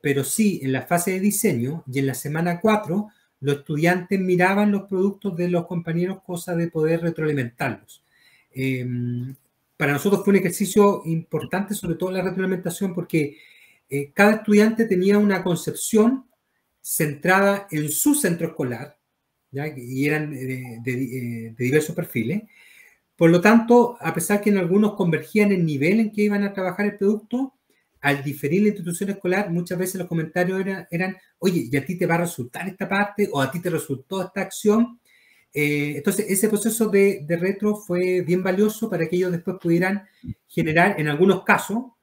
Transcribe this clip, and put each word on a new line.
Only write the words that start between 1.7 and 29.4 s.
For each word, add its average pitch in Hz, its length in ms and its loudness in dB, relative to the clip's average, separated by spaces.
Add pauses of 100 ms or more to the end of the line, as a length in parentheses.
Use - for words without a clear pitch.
y 135 60 -2
en 135 80 0
la 131 80 -2
semana 170 460 -4
cuatro, 208 480 0 (320)
los 139 180 0
estudiantes 175 600 0
miraban 185 500 2
los 202 120 0
productos 196 540 -2
de 175 120 -2
los 175 180 -2
compañeros, 170 580 -4
cosa 175 300 -8
de 170 140 -2
poder 165 320 0
retroalimentarlos. 147 1040 -4 (480)
Em, 123 840 -4 (420)
para 143 180 0
nosotros 196 280 0
fue 202 100 2
un 196 60 6
ejercicio 202 680 2
importante, 165 680 -4
sobre 170 220 -6
todo 185 160 -4
la 185 100 -2
retroalimentación, 185 720 -4
porque, 160 440 -2 (500)
eh, 139 260 -6
cada 208 220 6
estudiante 214 480 4
tenía 202 340 4
una 196 240 2
concepción 214 840 0 (540)
centrada 190 920 0
en 151 180 -4
su 294 240 2
centro 170 340 0
escolar, 127 500 -8 (520)
¿ya? 139 160 -6 (100)
Y 131 300 -4
eran, 151 280 -2
eh, 127 480 -8
de, 123 100 -4
eh, 120 640 -6
de 123 80 -4
diversos 151 320 2
perfiles. 156 460 -2 (760)
Por 165 140 8
lo 170 100 6
tanto, 233 600 6
a 165 140 -4
pesar 202 260 0
que 208 100 2
en 202 80 4
algunos 196 360 2
convergían 202 580 2
el 180 120 2
nivel 156 360 2
en 214 120 0
que 208 100 0
iban 202 220 2
a 202 80 -4
trabajar 190 340 -4
el 202 100 -4
producto, 220 580 -2 (460)
al 143 240 0
diferir 151 380 -2
la 214 60 4
institución 196 420 -4
escolar, 190 400 -2